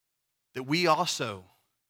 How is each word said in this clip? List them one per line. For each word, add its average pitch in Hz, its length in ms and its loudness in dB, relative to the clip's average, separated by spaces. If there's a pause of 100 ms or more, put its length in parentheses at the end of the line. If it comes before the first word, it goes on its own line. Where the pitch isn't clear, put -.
(540)
that 131 80 -8
we 165 240 0
also 143 580 0 (460)